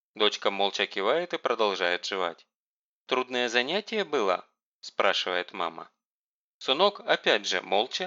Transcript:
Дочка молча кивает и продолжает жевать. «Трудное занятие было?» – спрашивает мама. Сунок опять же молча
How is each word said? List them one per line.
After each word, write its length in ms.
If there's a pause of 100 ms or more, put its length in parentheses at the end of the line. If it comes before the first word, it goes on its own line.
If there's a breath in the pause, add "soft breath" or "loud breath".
(140)
Дочка 360
молча 360
кивает 460
и 60
продолжает 680
жевать. 420 (600)
«Трудное 420
занятие 560
было?» – 420 (340)
спрашивает 720
мама. 380 (680)
Сунок 420
опять 460
же 160
молча 440